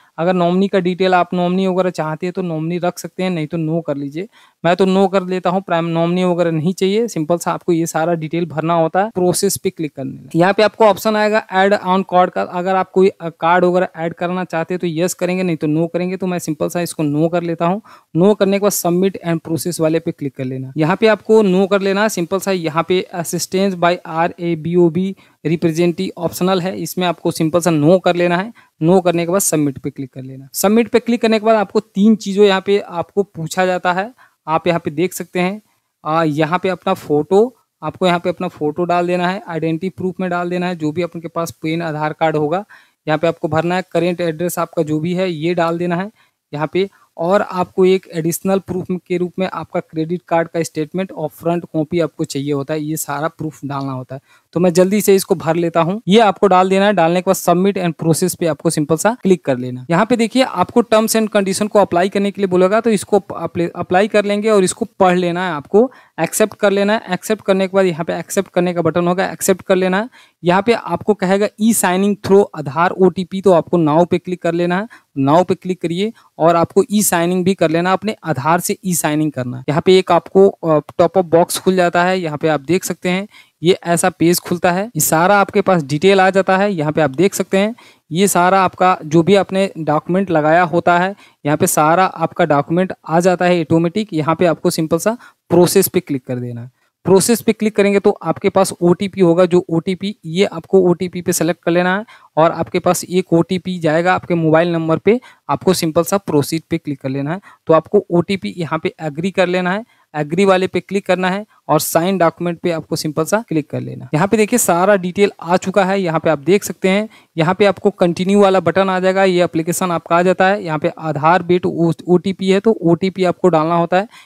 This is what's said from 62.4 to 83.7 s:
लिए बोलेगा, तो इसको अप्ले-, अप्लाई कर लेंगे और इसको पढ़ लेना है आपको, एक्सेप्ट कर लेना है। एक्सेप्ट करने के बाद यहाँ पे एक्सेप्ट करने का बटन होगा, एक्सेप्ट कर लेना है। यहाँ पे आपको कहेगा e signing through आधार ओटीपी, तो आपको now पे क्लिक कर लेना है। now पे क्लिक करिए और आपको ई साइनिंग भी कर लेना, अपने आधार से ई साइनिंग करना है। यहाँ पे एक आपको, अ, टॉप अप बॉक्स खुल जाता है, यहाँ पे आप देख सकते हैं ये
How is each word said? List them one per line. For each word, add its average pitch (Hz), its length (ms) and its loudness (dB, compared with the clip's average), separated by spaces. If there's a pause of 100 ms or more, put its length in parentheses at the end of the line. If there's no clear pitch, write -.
लिए 202 60 0
बोलेगा, 185 340 2
तो 233 100 0
इसको 208 280 0
अप्ले-, 170 580 -6
अप्लाई 180 320 2
कर 208 160 2
लेंगे 208 260 0
और 202 140 4
इसको 190 220 -4 (140)
पढ़ 180 180 4
लेना 175 280 -2
है 175 60 -4
आपको, 202 380 0 (300)
एक्सेप्ट 208 340 -2
कर 202 160 0
लेना 202 220 0
है। 220 180 -2
एक्सेप्ट 196 340 -4
करने 190 240 0
के 185 80 -2
बाद 190 100 4
यहाँ 170 180 -2
पे 175 140 -6
एक्सेप्ट 185 340 -6
करने 180 220 0
का 170 80 -2
बटन 175 260 0
होगा, 180 220 -2
एक्सेप्ट 180 320 -2
कर 190 140 2
लेना 185 240 0
है। 240 80 -6 (360)
यहाँ 175 180 4
पे 226 100 2
आपको 185 420 -2
कहेगा 196 340 0 (140)
e 220 120 4
signing 190 500 0
through 196 200 4 (120)
आधार 156 340 -2
ओटीपी, 185 500 0
तो 190 120 4
आपको 170 260 2
now 160 280 2
पे 175 120 -2
क्लिक 180 240 -8
कर 170 120 -2
लेना 175 240 0
है। 220 100 -8 (320)
now 151 240 4
पे 180 100 -2
क्लिक 180 280 -8
करिए 180 300 -4 (260)
और 165 180 4
आपको 170 340 2
ई 208 180 0
साइनिंग 175 360 0
भी 190 100 2
कर 165 160 0
लेना, 170 220 0
अपने 202 320 -4
आधार 160 360 0
से 196 240 -6
ई 180 100 -2
साइनिंग 156 380 -2
करना 123 240 -8
है। 131 120 -14
यहाँ 151 180 0
पे 185 120 8
एक 185 140 2
आपको, 190 360 4
अ, 160 320 0 (180)
टॉप 175 200 2
अप 185 60 2
बॉक्स 165 340 2
खुल 190 180 0
जाता 175 280 2
है, 185 160 0
यहाँ 151 180 -6
पे 160 100 -2
आप 151 120 0
देख 156 240 -2
सकते 180 240 -6
हैं 190 200 -4 (340)
ये 170 220 0